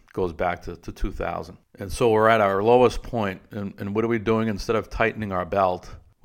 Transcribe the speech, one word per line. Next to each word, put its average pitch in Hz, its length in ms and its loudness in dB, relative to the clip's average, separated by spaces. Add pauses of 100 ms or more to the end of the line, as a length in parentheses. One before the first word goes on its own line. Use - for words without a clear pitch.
(120)
goes 92 200 -4
back 87 300 -4
to, 90 120 -12
to - 160 -16
two 104 220 -6
thousand. 85 440 -8 (220)
And 98 140 -10
so 120 180 2
we're 107 160 4
at 113 140 6
our 98 240 2
lowest 120 360 6
point. 101 420 -4 (100)
And, 101 260 -8
and 101 160 -8
what 110 100 0
are 113 40 0
we 117 100 0
doing? 110 300 0
Instead 107 260 -2
of 107 160 -2
tightening 107 400 -2
our 90 140 -2
belt, 90 440 0 (360)